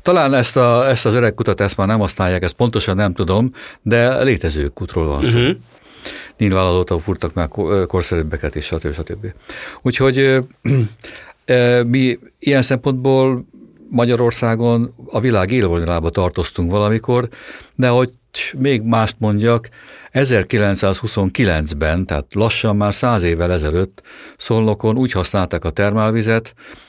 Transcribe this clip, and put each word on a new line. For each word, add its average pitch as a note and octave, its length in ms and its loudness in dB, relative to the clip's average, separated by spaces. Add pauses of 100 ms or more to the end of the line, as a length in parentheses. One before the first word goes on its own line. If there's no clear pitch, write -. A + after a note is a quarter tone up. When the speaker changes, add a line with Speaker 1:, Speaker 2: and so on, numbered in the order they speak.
Speaker 1:
Talán D#3+ 320 2
ezt B2+ 240 0
a, A#2+ 320 4
ezt A#2+ 160 0
az A2 80 2
öreg A#2+ 200 2
kutat, G#2+ 280 -2
ezt G2+ 160 -2
már F#2+ 100 0
nem A2 120 2
használják, F#2 440 0
ezt F2 100 0
pontosan A2+ 420 0
nem G2 180 0
tudom, G2 380 0 (300)
de A#2+ 420 2
létező D#2 440 0
kútról D#2+ 400 -4
van C#2+ 160 -2
szó. A#2 160 2
Speaker 2:
Mhm. B2+ 120 2 (840)
Speaker 1:
Nyilván F#2+ 280 2
azóta F2+ 340 0
furtak E2+ 340 -4
már E2+ 140 -2
ko-, F2+ 240 -4
ö, F#2+ 140 0
korszerűbbeket E2 680 -4
és D#2 100 -8
stb. E2+ 280 -6
stb. G2 400 -10 (480)
Úgyhogy, C3 360 0
ö, C3 220 4 (220)
<clears throat> - 80 -2 (760)
ö, B2 380 4
mi B2+ 360 0 (200)
ilyen C#3 220 2
szempontból C3 840 0 (440)
Magyarországon A#2 1040 0 (120)
a - 140 -4
világ G#2 320 2
élvonalában E2+ 600 0
tartoztunk F2 600 -2
valamikor, A2+ 580 0 (460)
de B2+ 120 2
hogy B2 220 2 (480)
még C3 240 0
mást A2 380 0
mondjak, A2 500 0 (420)
ezerkilencszázhuszonkilencben, F#2+ 1900 0
tehát D2 280 -4
lassan G#2+ 420 0
már G#2 180 0
száz A#2 300 0
évvel E2+ 280 0
ezelőtt F2 500 -2 (360)
Szolnokon A2 600 0
úgy B2+ 140 0
használták F2+ 540 -2
a E2 40 -4
termálvizet, A2 840 0 (360)